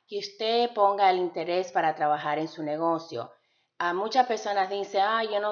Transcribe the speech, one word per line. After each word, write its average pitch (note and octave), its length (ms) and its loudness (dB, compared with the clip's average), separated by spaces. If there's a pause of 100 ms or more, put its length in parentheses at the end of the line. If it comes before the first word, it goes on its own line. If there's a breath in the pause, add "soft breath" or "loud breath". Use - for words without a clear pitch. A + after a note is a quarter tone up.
que G#3 100 -8
usted A#3 560 -2
ponga G3+ 380 4
el F#3 80 2
interés F3 520 -2
para D#3+ 220 2
trabajar D3+ 460 0
en D#3 80 -2
su D#3+ 160 -10
negocio. D#3 680 -2 (460 soft breath)
A F3 160 -2
muchas A3 320 2
personas G#3 460 -2
dicen, G3 340 -2
"Ah, A3+ 180 0
yo G#3 160 -2
no, G#3 120 -2